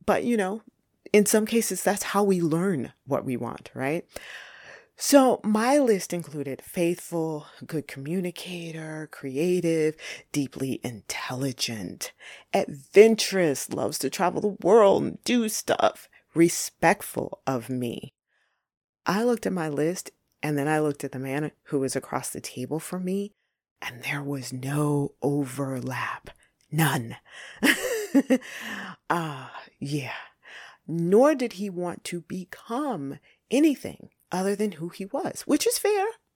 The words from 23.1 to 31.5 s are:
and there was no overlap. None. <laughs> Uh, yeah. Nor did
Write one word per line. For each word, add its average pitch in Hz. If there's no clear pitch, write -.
and 120
there 143
was 139
no 143
overlap. 131
None. 147
<laughs> 415
Uh, 151
yeah. 139
Nor 196
did 247